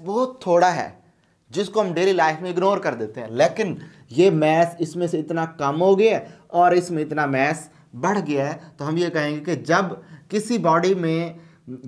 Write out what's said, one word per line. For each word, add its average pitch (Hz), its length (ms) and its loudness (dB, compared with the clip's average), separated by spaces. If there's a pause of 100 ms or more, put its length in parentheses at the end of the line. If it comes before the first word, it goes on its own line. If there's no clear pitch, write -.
बहुत 247 440 -2
थोड़ा 175 240 6
है 135 220 -4 (580)
जिसको 190 300 -4
हम 190 140 0
डेली 185 180 2
लाइफ 160 300 2
में 180 80 -8
इग्नोर 185 280 0
कर 143 160 -4
देते 113 260 -8
हैं, 110 120 -10
लेकिन 170 460 0 (340)
ये 175 200 6
मास 160 480 2
इसमें 170 280 -4
से 170 100 -2
इतना 165 260 -4 (160)
कम 143 160 -2
हो 190 200 4
गया 208 200 4
है - 220 -10 (140)
और 175 220 4
इसमें 175 280 0
इतना 151 260 -2
मास 139 400 -2 (280)
बढ़ 185 220 0
गया 147 280 -2
है। 160 140 -8 (180)
तो 143 60 -10
हम 160 140 -2
ये 175 120 0
कहेंगे 151 300 -4
कि 156 240 -6
जब 175 360 0 (300)
किसी 214 300 -2
बॉडी 170 340 4
में, 165 460 -4 (480)